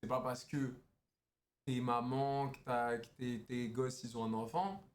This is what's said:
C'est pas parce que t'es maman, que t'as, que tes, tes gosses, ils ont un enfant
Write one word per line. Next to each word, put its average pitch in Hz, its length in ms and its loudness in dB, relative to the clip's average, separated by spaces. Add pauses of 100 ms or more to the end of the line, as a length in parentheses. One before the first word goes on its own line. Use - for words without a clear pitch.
C'est 214 80 -6
pas 220 120 4
parce 127 240 -2
que 135 280 0 (920)
t'es 127 140 0
maman, 131 680 2
que 131 140 -10
t'as, 120 340 2
que 113 80 -6 (120)
tes, 123 260 -4
tes 123 260 -2
gosses, 123 340 -2
ils 120 140 -6
ont 113 60 0
un 110 100 0
enfant 165 480 0 (120)